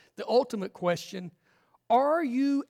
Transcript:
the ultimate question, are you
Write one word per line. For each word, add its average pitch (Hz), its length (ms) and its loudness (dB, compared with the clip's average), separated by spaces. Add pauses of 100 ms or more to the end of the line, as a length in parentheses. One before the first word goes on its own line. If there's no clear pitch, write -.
(180)
the 202 100 -10
ultimate 226 460 0
question, 175 580 -4 (580)
are 285 340 4
you 277 460 0